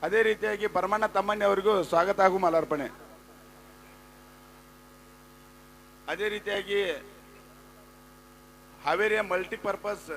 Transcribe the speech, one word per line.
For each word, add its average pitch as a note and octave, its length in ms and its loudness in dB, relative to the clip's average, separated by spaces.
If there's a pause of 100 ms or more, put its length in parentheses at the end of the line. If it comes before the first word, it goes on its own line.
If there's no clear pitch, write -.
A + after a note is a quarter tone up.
ಅದೇ G3+ 200 2
ರೀತಿಯಾಗಿ G#3+ 440 0
ಭರಮಣ್ಣ G3 400 0
ತಮ್ಮಣ್ಣ G#3 380 0
ಅವರಿಗೂ G3 380 2
ಸ್ವಾಗತ F3 380 2
ಹಾಗೂ F#3+ 180 6
ಮಾಲಾರ್ಪಣೆ. D#3 500 0 (3250)
ಅದೇ F3+ 200 -4
ರೀತಿಯಾಗಿ G3+ 520 -4 (2000)
ಹಾವೇರಿಯ G#3 360 2
ಮಲ್ಟಿಪರ್ಪಸ್ G3 960 -4